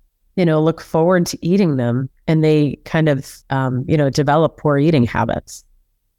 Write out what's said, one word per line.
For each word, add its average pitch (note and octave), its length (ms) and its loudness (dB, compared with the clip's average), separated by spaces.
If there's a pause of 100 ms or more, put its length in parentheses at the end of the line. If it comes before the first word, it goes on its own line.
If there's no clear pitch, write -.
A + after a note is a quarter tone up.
(360)
you F3+ 100 0
know, D#3 160 2
look E3 200 0
forward F3 460 0
to - 180 -10
eating E3+ 320 0
them, B2 320 -2 (180)
and D#3+ 160 2
they D3+ 320 2 (100)
kind D#3 240 0
of, C#3 280 -4 (120)
um, C3 380 -4
you D#3 100 0
know, C#3+ 120 0
develop D3 480 0
poor D3 200 0
eating C#3+ 280 2
habits. - 580 -6 (540)